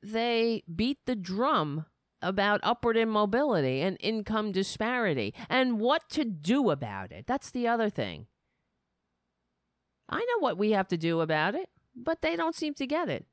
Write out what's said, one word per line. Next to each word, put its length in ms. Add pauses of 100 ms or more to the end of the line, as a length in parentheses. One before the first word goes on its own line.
they 600 (100)
beat 320
the 120
drum 680 (360)
about 420
upward 320
immobility 840
and 180
income 540
disparity 800 (160)
and 320
what 300
to 120
do 460
about 420
it. 160
That's 240
the 160
other 220
thing. 380 (1800)
I 120
know 200
what 180
we 140
have 160
to 100
do 220
about 360
it, 140 (240)
but 280
they 160
don't 180
seem 200
to 120
get 220
it. 240